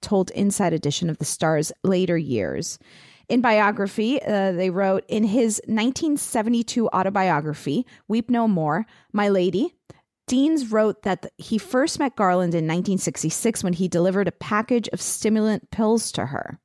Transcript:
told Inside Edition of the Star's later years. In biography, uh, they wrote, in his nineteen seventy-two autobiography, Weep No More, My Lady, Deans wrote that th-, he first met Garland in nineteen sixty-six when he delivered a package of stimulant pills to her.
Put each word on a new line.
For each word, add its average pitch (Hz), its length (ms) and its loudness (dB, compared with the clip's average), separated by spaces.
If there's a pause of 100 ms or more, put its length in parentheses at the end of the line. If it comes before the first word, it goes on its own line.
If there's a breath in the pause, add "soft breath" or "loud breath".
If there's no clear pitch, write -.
told 190 300 0
Inside 196 420 0
Edition 156 360 -2
of 156 80 -4
the - 80 -4
Star's 160 460 0 (120)
later 180 340 2
years. 110 600 -4 (520 loud breath)
In 240 120 2
biography, 214 800 2
uh, 190 320 0
they 180 160 0
wrote, 190 400 0
in 214 160 0
his 220 420 0
nineteen 254 480 0
seventy-two 233 760 0
autobiography, 185 960 0 (220 loud breath)
Weep 226 220 -2
No 233 180 2
More, 170 380 0 (280 soft breath)
My 208 160 2
Lady, 190 460 2 (520 loud breath)
Deans 269 440 2
wrote 214 320 2
that 185 200 -2
th-, - 140 -14
he - 200 -4
first 262 420 0
met 277 180 -2
Garland 180 360 2
in 160 140 0
nineteen 180 300 0
sixty-six 175 680 -2
when 180 100 0
he 180 140 -2
delivered 185 400 2
a - 60 -4
package 220 580 -2
of 190 100 -8
stimulant 214 720 0
pills 220 420 0
to - 140 -4
her. - 380 -8